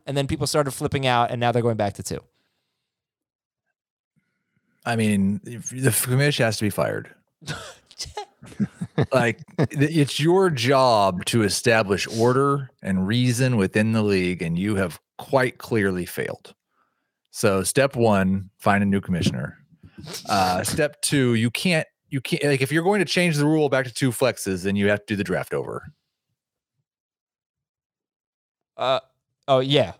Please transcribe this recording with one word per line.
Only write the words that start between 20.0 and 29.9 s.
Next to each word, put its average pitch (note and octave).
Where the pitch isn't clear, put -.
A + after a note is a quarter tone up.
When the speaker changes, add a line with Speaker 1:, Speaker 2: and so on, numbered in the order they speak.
Speaker 2:
Uh, F#2+
step D3
two, B2+
you A2+
can't, E3
you C3+
can't, -
like, C#3+
if C3+
you're E3
going G3+
to F3
change F3
the D3
rule D#3
back C3
to B2
two C3+
flexes, G2
then G2
you G2+
have G2+
to -
do G#2+
the G2
draft F2
over. B1+
Speaker 1:
Uh, B2+
oh, C3+
yeah, C3+